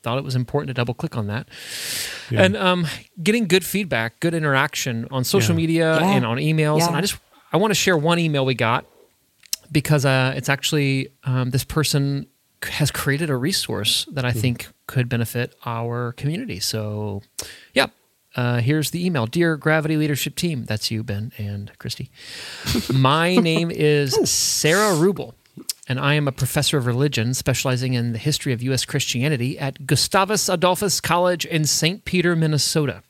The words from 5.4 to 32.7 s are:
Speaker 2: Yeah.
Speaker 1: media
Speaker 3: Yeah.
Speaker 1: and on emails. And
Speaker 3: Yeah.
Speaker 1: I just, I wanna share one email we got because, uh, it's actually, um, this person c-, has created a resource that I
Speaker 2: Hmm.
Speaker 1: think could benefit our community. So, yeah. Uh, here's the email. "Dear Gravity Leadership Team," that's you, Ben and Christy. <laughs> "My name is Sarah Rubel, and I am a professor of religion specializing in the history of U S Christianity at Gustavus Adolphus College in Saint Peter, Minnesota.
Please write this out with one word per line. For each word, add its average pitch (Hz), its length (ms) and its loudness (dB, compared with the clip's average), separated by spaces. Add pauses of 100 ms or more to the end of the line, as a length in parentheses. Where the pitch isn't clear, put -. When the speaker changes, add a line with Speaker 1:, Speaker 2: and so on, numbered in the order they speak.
Speaker 2:
Yeah. - 40 2
Speaker 1:
media 160 420 4
Speaker 3:
Yeah. 185 160 4
Speaker 1:
and 123 80 2
on 117 140 0
emails. 151 460 2
And 170 80 2
Speaker 3:
Yeah. 151 40 0
Speaker 1:
I 143 60 0
just, - 140 -2 (360)
I 156 60 2
wanna 208 160 4
share 175 240 2
one 170 200 2
email 147 280 2
we 131 80 0
got 117 320 0 (840)
because, 147 360 2
uh, 131 300 2
it's 131 120 -4
actually, 135 600 0 (160)
um, 127 260 0
this 135 140 0
person 139 640 0 (360)
c-, - 80 -8
has - 180 0
created 151 380 -2
a 135 80 0
resource 110 760 -2
that 135 120 -2
I 123 80 0
Speaker 2:
Hmm. 123 60 0
Speaker 1:
think 120 300 -2 (180)
could 120 240 -2
benefit 120 440 -2 (120)
our 120 460 -4
community. 156 480 -6
So, 107 600 -4 (540)
yeah. - 140 2 (480)
Uh, 120 220 0
here's 139 320 0
the 175 160 -4
email. 143 200 0
"Dear 165 300 2
Gravity 156 400 0
Leadership 147 380 -2
Team," 151 300 -4
that's - 260 -4
you, 110 140 -4
Ben 107 340 -6
and 101 400 -6
Christy. - 320 -10 (540)
<laughs> - 280 -2
"My 156 440 4
name 165 340 4
is 147 440 2 (140)
Sarah 190 640 2
Rubel, 151 420 0 (540)
and 131 120 -2
I 143 140 2
am 147 120 0
a 131 60 0
professor - 460 0
of 120 80 0
religion 123 480 0
specializing 127 600 0
in 120 180 0
the 113 60 -4
history 147 340 -2
of 120 100 -2
U 131 100 -2
S 127 120 0
Christianity 131 760 -2
at 135 280 -8
Gustavus 190 640 2
Adolphus 180 520 2
College 175 460 2
in 160 180 0
Saint 160 400 0
Peter, 175 300 2
Minnesota. 151 760 0